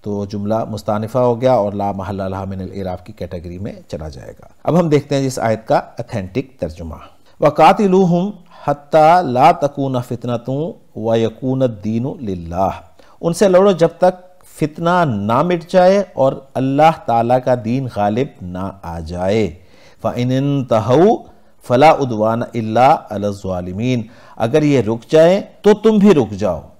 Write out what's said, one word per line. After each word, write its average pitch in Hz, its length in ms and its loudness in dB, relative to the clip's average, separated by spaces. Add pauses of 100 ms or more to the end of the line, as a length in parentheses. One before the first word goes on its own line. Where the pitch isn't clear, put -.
تو 101 220 -6
جملہ 104 400 -4
مستانفہ 107 540 -6
ہو 120 220 0
گیا 127 120 2
اور 104 200 0
لا 101 200 -4
محل 95 380 -8
لہا 95 140 -8
من 95 160 -10
الاعراب 92 460 -10
کی 107 60 -20
کیٹیگری 87 460 -12
میں 101 140 -10 (160)
چلا 156 200 -12
جائے 131 240 -18
گا۔ - 140 -20 (160)
اب 143 180 0
ہم 175 80 0
دیکھتے 143 280 0
ہیں 135 100 0
اس 127 120 -4
آیت 110 300 -2
کا 151 120 2 (180)
اتھینٹک 107 640 -8
ترجمہ۔ 82 400 -10 (400)
وَقَاتِلُوهُمْ 185 920 4 (360)
حَتَّى 156 680 2
لَا 135 200 6
تَكُونَ 139 460 -2 (100)
فِتْنَةٌ 131 640 -6 (240)
وَيَكُونَ 113 680 -2
الدِّينُ 113 560 -4
لِلَّهِ۔ 90 520 -4 (480)
ان 170 120 -2
سے 202 160 2
لڑو 190 240 6
جب 165 260 2
تک 185 160 2 (420)
فتنہ 165 480 -2
نہ 113 380 0
مٹ 170 280 -4
جائے 185 320 4 (120)
اور 135 180 0 (220)
اللہ 143 520 2
تعالیٰ 120 380 2
کا 127 100 2 (100)
دین 127 220 -4 (100)
غالب 107 320 -2 (120)
نہ 90 240 -10 (180)
آ 85 180 -10
جائے۔ 90 440 -2 (580)
فَإِنِ 123 360 -4
انْتَهَوْا 135 760 2 (500)
فَلَا 143 360 4
عُدْوَانَ 113 440 -2
إِلَّا 117 460 2 (200)
عَلَى 104 160 -4
الظَّالِمِينَ۔ 95 760 -4 (340)
اگر 123 260 0
یہ 139 260 2
رک 117 220 -6
جائیں 170 300 4 (220)
تو 208 120 6
تم 214 240 2
بھی 196 160 8
رک 113 160 2
جاؤ 92 300 -4 (200)